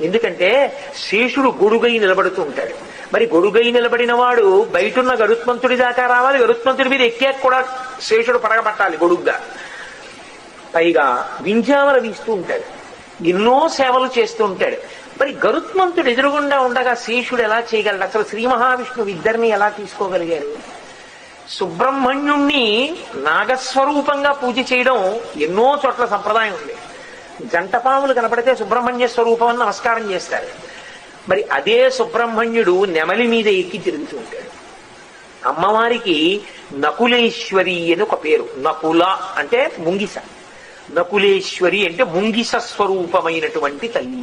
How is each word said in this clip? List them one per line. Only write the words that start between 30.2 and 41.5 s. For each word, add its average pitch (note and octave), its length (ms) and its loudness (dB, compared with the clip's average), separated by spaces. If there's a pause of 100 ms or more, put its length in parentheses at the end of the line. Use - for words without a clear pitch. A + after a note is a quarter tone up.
మరి F#3+ 140 2 (100)
అదే G3 280 2 (100)
సుబ్రహ్మణ్యుడు A#3 840 0 (100)
నెమలి F3+ 420 0
మీద A3+ 200 2
ఎక్కి F#3+ 300 0
తిరుగుతూ D#3+ 400 -6
ఉంటాడు. - 320 -14 (1000)
అమ్మవారికి G#3 720 0 (580)
నకులేశ్వరి F#3+ 1000 0 (160)
అని F3+ 100 2
ఒక - 120 0
పేరు. D3+ 300 0 (160)
నకుల D#3+ 420 2 (340)
అంటే D3 220 0 (200)
ముంగిస. F#3+ 360 -4 (800)
నకులేశ్వరి F#3 920 0